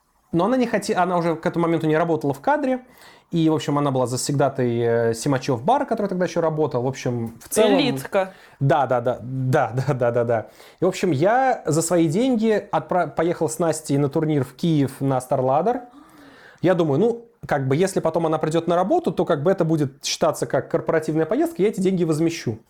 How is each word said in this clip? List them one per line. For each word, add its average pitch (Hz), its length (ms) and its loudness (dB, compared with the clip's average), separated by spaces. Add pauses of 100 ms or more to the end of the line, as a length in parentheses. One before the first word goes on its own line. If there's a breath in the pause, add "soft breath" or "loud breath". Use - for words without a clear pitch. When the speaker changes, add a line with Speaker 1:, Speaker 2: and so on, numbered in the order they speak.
(300)
Speaker 1:
но 170 140 0
она 254 140 0
не 247 80 2
хоте-, 220 260 -4
она 180 240 0
уже 165 200 0
к 160 100 -8
этому 170 160 0
моменту 165 240 0
не 156 100 2
работала 156 380 0
в - 60 -10
кадре. 269 440 0 (460 loud breath)
И, 165 180 2
в 156 60 4
общем, 147 240 0
она 143 120 2
была 131 160 0
завсегдатой, 127 720 0
э, 117 340 2
Симачёв 131 500 -2
бар, 262 220 2
который 208 220 -4
тогда 185 180 -2
ещё 170 160 -2
работал. 151 400 0
В 123 40 -2
общем, 123 560 -4
в - 60 -20
целом 220 320 4
Speaker 2:
Элитка. 185 540 -2 (260 loud breath)
Speaker 1:
Да, 139 260 2
да, 120 140 0
да. 120 220 -2
Да, 131 500 0
<laughs> 131 140 -2
да, 143 80 0
да, 123 160 2
да, 120 140 2
да. 113 220 0 (340 loud breath)
И, - 40 2
в 180 40 4
общем, 185 240 0
я 226 520 2
за 156 160 2
свои 165 280 2
деньги 220 640 0
отпра-, 165 380 0
поехал 165 400 -2
с - 100 -6
Настей 160 380 0
на 139 140 2
турнир 151 340 0
в 131 100 -10
Киев 147 460 0
на 139 160 0
StarLadder. 143 640 0 (800 loud breath)
Я 180 140 2
думаю, 156 260 2
ну, 233 280 0 (180)
как 139 220 -2
бы, 135 80 2
если 185 240 0
потом 165 240 0
она 160 140 0
придёт 165 300 0
на 175 60 2
работу, 202 380 0
то 165 140 0
как 151 160 0
бы 170 80 2
это 185 160 2
будет 151 360 -2
считаться 151 440 -2
как 135 240 -4
корпоративная 160 560 0
поездка, 330 340 -2
я 196 80 4
эти 226 100 -2
деньги 190 240 0
возмещу. 160 560 0 (120)